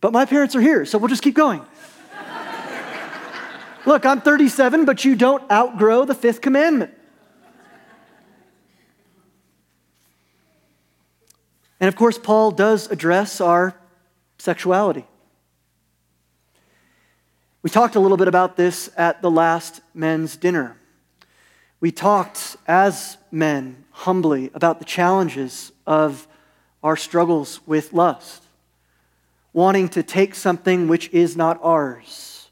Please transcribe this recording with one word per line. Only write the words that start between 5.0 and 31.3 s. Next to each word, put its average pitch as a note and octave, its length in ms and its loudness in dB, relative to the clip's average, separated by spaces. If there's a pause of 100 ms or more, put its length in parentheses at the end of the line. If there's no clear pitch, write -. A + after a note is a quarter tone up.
you C4+ 100 4
don't B3+ 360 2
outgrow A3+ 540 2
the C4+ 100 -2
fifth A#3 260 0
commandment. C#4 500 0 (4000)
And F#3 80 2
of F#3+ 80 0
course, A3+ 220 2
Paul A3 320 2
does G3+ 400 0
address F3+ 500 -2
our F3+ 360 2 (640)
sexuality. F3+ 680 -2 (2500)
We E3 80 -4
talked A3+ 240 2
a G#3+ 40 2
little F#3+ 180 4
bit F3+ 100 2
about F3+ 280 0
this F3 400 -2
at E3+ 280 -2
the F3 80 0
last E3 500 -2 (140)
men's D#3+ 420 -6
dinner. D#3+ 400 -4 (1000)
We E3 120 -2
talked - 640 -2 (120)
as F#3 500 0 (140)
men C#3 580 -6
humbly D#3+ 640 -2
about E3 240 0
the D#3+ 80 -18
challenges F3 840 -4 (160)
of D#3 400 -2 (560)
our D#3 120 0
struggles E3+ 680 -2
with D#3 280 -4
lust, - 500 -2 (1120)
wanting F#3 360 2
to E3+ 140 -4
take G3 320 -2
something F3+ 520 -2
which E3 220 -2
is E3+ 260 0